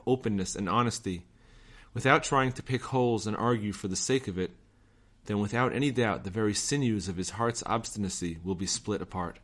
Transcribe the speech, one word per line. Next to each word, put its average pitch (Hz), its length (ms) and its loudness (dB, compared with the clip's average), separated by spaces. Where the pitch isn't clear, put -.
openness 110 480 0
and 95 140 -2
honesty, 101 560 0
without 135 300 4
trying 131 300 2
to - 100 -10
pick 131 200 -2
holes 120 440 2
and 107 80 -2
argue 107 380 0
for 95 160 -6
the 92 80 -2
sake 131 320 0
of 92 100 -4
it, 90 120 -2
then 104 140 0
without 117 360 2
any 139 160 2
doubt 113 320 2
the 95 60 -6
very 107 240 2
sinews 110 560 0
of 85 80 -4
his 92 140 -4
heart's 117 340 -2
obstinacy 92 800 -2
will 95 100 -2
be 92 100 -4
split - 360 -2
apart. 90 420 -6